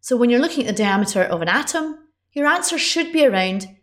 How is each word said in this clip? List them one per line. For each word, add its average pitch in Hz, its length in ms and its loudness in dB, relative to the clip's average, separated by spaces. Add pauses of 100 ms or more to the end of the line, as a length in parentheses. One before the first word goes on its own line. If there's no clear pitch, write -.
So - 160 -2
when 240 140 4
you're 240 100 4
looking 294 260 -2
at 208 100 -4
the 214 60 0
diameter 196 400 0
of 170 200 -2
an 165 60 -2
atom, 302 500 -2 (340)
your 285 140 0
answer 339 320 0
should 330 340 -2
be 311 120 4
around 190 420 0 (160)